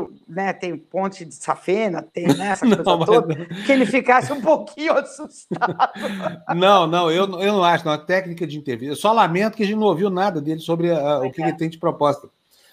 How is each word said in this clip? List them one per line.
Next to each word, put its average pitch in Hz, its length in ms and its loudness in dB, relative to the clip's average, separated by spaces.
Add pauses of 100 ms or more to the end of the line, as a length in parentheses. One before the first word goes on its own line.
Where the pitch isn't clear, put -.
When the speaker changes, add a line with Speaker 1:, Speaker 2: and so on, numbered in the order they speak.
(280)
Speaker 1:
né, 185 260 -4
tem 180 240 -8
Ponte 190 480 -6
de 147 80 -18
Safena, 180 680 -2
tem, 175 260 -6
né, 180 220 2
essa 196 160 -2
Speaker 2:
<laughs> - 0 -
Não, 208 120 4
Speaker 1:
coisa 170 200 2
Speaker 2:
mas 165 100 0
Speaker 1:
toda, 202 280 2
Speaker 2:
não. 170 100 -12 (180)
Speaker 1:
que 277 80 0
ele 262 140 4
ficasse 254 460 2
um 285 100 -6
pouquinho 302 520 0
<laughs> 254 40 2
assustado. - 960 -4 (600)
Speaker 2:
Não, 185 300 6
não, 165 260 0
eu, 185 140 2 (140)
eu 202 140 0
não 190 100 2
acho, 170 220 4
não. 151 80 0
A 151 40 -2
técnica 175 480 -4
de 147 120 -8
entrevista, 139 340 -6
eu 139 40 -6
só 208 160 2
lamento 214 460 2
que 220 60 0
a - 20 0
gente 214 120 -2
não 214 100 2
ouviu 190 220 2
nada 185 320 0
dele 160 180 -4
sobre 165 320 0
a, 147 280 2
o 131 120 -2
que - 60 -14
Speaker 1:
Pois 160 100 -2
é. - 20 2
Speaker 2:
ele - 80 -6
tem 160 120 -2
de 165 80 -16
proposta. 143 520 0 (440)